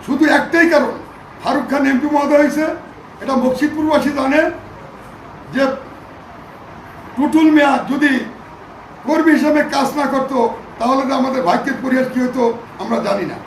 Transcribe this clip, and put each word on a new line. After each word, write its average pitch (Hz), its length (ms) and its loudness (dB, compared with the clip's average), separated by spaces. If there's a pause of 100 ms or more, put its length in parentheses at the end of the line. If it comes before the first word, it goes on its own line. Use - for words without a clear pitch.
শুধু 285 200 2
একটাই 330 440 4
কারণ, 262 220 2 (520)
ফারুক - 260 -2
খান 277 160 0
এমপি 269 200 0
মহোদয় 294 320 2
হয়েছে, 294 260 2 (560)
এটা 262 160 -2
মকসিদপুরবাসী 294 760 0
জানে 285 400 2 (1000)
যে 269 140 2 (1500)
টুটুল 311 340 4
মিয়া 277 400 4
যদি 285 220 2 (920)
কর্মী 311 280 4
হিসেবে 294 300 2
কাজ 277 340 0
না 285 100 0
করতো, 254 480 0 (240)
তাহলে 262 300 0
তো 269 60 -2
আমাদের 262 280 -2
ভাগ্যের 240 400 0
পরিহাস 254 320 0
কী 247 60 0
হতো 247 380 -2 (200)
আমরা 226 220 -4
জানি 202 260 -2
না। 139 80 -8 (120)